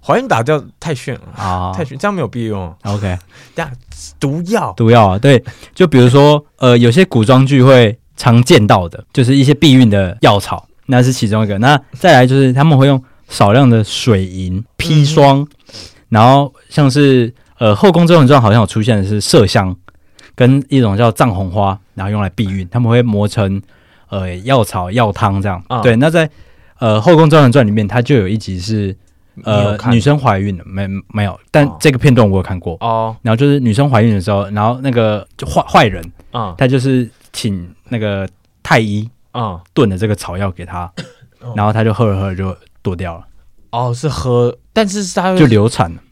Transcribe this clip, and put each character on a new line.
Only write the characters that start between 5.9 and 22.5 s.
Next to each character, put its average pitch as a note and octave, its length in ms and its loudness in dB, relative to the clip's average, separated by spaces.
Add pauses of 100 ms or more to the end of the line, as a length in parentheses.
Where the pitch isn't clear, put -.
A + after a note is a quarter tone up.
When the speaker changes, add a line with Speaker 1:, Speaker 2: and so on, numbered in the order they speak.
Speaker 2:
如 B2 120 6
说， D3 360 4 (120)
呃， B2 200 4
有 A#2+ 140 4
些 A#2 140 2
古 A2 180 -2
装 C3 220 4
剧 C3 180 2
会 B2 340 6 (200)
常 A#2+ 260 2
见 B2 240 2
到 F#2 220 0
的， - 120 -18 (120)
就 C3+ 100 0
是 B2+ 100 2
一 C#3 120 2
些 C#3+ 80 2
避 C#3 220 4
孕 B2+ 140 6
的 G2 300 -2
药 A2 180 2
草， - 300 -8 (200)
那 B2+ 140 2
是 B2+ 120 0
其 A#2 160 -4
中 A2 160 0
一 - 20 -6
个。 G2 120 -4
那 C3+ 200 2 (140)
再 F3+ 180 2
来 B2+ 160 6
就 C3 80 0
是 C3+ 160 2
他 C#3 140 2
们 D#3 120 4
会 C3+ 80 4
用 C3+ 160 2 (280)
少 G2+ 240 2
量 C3 160 4
的 A2+ 120 2
水 G2+ 440 -2
银、 F#2 360 -8 (160)
砒 D3+ 280 0
霜， C#3+ 340 2
Speaker 1:
嗯 D3 60 -4
哼。 - 40 -20 (600)
Speaker 2:
然 A2+ 180 4
后 C#3 260 2 (140)
像 C#3 240 0
是， C3 420 2 (240)
呃， A2 180 2
《后 G3+ 140 2
宫 E3+ 160 2
甄 E3+ 120 4
嬛 C3+ 100 6
传》 C#3+ 140 6
好 G#2+ 100 2
像 A#2+ 80 4
有 G#2 80 0
出 A2 140 -4
现 A2 160 0
的 F#2+ 100 -2
是 G#2 140 -4
麝 G#2+ 260 2
香， F#2+ 260 -2 (600)
跟 C3 320 2
一 C3+ 140 0
种 G2+ 160 0
叫 A#2 160 2
藏 B2 200 -2
红 F#2+ 160 -6
花， G2 300 -2 (140)
然 F#2+ 120 -10
后 G#2 60 -6
用 G#2+ 100 -4
来 F#2+ 100 -4
避 G2 200 -6